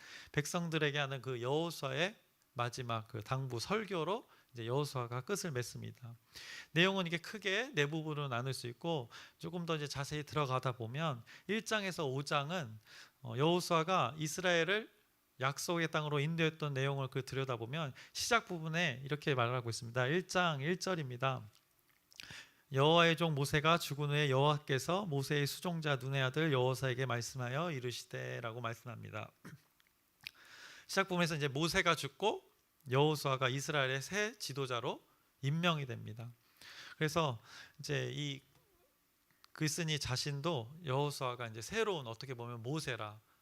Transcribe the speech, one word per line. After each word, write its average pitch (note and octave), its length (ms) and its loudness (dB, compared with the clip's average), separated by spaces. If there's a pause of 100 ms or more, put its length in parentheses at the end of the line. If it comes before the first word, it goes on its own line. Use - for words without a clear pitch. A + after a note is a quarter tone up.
(320)
백성들에게 D3+ 640 0
하는 C3+ 240 0
그 A#2+ 220 -4
여호수아의 D#3 760 0 (360)
마지막 A#2+ 540 -2
그 G#2+ 160 -8
당부 C3 360 -2
설교로 F#3+ 680 -2 (260)
이제 A#2 120 -8
여호수아가 B2 560 -2
끝을 F#3 300 -4
맺습니다. A#2 640 -6 (560)
내용은 F#3 340 4
이게 E3 140 -2
크게 G#3 540 -2
네 D3 120 4
부분으로 D3 440 -4
나눌 B2+ 260 -2
수 - 120 -10
있고 C#3 440 -4 (260)
조금 E3+ 300 -6
더 E3 80 0
이제 D3 100 -4
자세히 C#3 380 -6
들어가다 B2+ 480 0
보면 A#2+ 520 -4 (220)
일 G#3+ 200 0
장에서 F#3+ 420 0
오 C3 160 -2
장은, C#3+ 560 0 (420)
어, A#2 160 -6
여호수아가 E3 800 4
이스라엘을 F3 720 2 (540)
약속의 D#3+ 460 2
땅으로 D3+ 320 2
인도했던 D#3 520 0
내용을 C3+ 360 0
그 C3 160 -4
들여다보면 C3 680 -4 (200)
시작 - 340 2
부분에 D#3+ 560 0
이렇게 C#3+ 320 2
말을 A#2+ 180 4
하고 A#2 160 0
있습니다. A#2 380 0
일 F3+ 180 2
장 E3+ 360 2
일 F3+ 180 0
절입니다. C3 640 -2 (1300)
"여호와의 D#3+ 460 8
종 E3 180 2
모세가 D3+ 420 4
죽은 D3 320 -2
후에 D3 200 2
여호와께서 C#3+ 760 4
모세의 C#3+ 400 0
수종자 D#3 520 -2
눈의 C3+ 260 0
아들 D3+ 300 2
여호수아에게 B2+ 520 2
말씀하여 B2+ 640 -2
이르시되"라고 B2 920 -6
말씀합니다. A2 680 -8 (140)
<clears throat> - 1400 -20
시작 F#3+ 220 2
부분에서 E3+ 260 2
이제 D3 140 0
모세가 E3 460 4
죽고 G#3 460 -2 (480)
여호수아가 C#3 600 4
이스라엘의 C3+ 520 0
새 G#3 380 -2
지도자로 C3+ 640 -4 (380)
임명이 D#3 440 2
됩니다. A2+ 460 -10 (640)
그래서 D3+ 460 0 (380)
이제 C3 340 -2
이 C#3+ 280 -6 (1080)
글쓴이 D#3 480 0
자신도 C#3+ 880 -2
여호수아가 C3 640 0
이제 A2 140 -8
새로운, F#3 460 -2
어떻게 C3 260 -8
보면 A#2 300 -8
모세라, A#2 560 -4 (220)